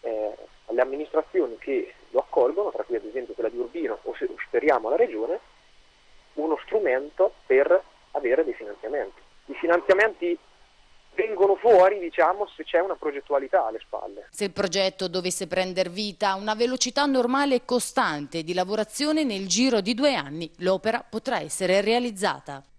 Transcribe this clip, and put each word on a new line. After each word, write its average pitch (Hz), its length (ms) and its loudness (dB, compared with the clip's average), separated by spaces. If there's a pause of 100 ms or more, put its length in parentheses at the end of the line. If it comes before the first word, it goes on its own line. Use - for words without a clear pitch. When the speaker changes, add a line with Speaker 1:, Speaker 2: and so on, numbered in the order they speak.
Speaker 1:
eh, 107 340 -4 (320)
alle 117 140 0
amministrazioni 143 760 -2
che - 340 -4 (200)
lo 127 80 2
accolgono, 160 500 0
tra - 140 -8
cui 120 120 -4
ad 101 80 -6
esempio 120 300 -10
quella 117 160 -2
di - 80 -10
Urbino, 123 460 -6
o 120 140 -8
se, - 80 -4 (200)
speriamo 123 420 0
la 139 80 0
Regione, 160 420 0 (960)
uno 151 300 -2
strumento 147 720 0 (100)
per 143 380 6 (300)
avere 135 320 2
dei 127 100 -4
finanziamenti. 107 680 -8 (260)
I - 80 -12
finanziamenti 175 840 2 (760)
vengono 196 420 2
fuori, 202 420 6
diciamo, 170 580 0
se 156 80 -12
c'è 170 160 2
una 185 140 -2
progettualità 139 720 -2
alle 110 160 -6
spalle. 101 480 -12
Speaker 2:
Se - 140 -6
il 190 60 -4
progetto 190 580 -2
dovesse 180 380 -6
prender 185 440 -2
vita 208 400 -4
a 190 60 -2
una 214 180 -4
velocità 247 500 0
normale 262 520 2
e 233 100 -2
costante 165 760 -2
di 165 120 -6
lavorazione, 220 680 -2
nel 196 220 -4
giro 220 360 2
di 214 100 -2
due 269 220 2
anni 156 440 -6
l'opera 190 480 0
potrà 220 340 -4
essere 185 420 0
realizzata. 196 800 -2 (160)